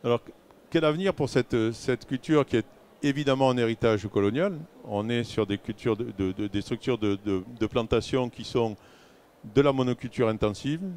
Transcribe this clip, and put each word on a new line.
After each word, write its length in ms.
Alors, 160
quel 140
avenir 300
pour 160
cette, 420
cette 340
culture 400
qui 120
est 80
évidemment 480
un 80
héritage 520
colonial ? 480
On 240
est 160
sur 240
des 100
cultures 380
de, 120
de, 160
de, 140
des 140
structures 360
de, 280
de, 180
de 100
plantation 640
qui 140
sont 320
de 60
la 100
monoculture 560
intensive 540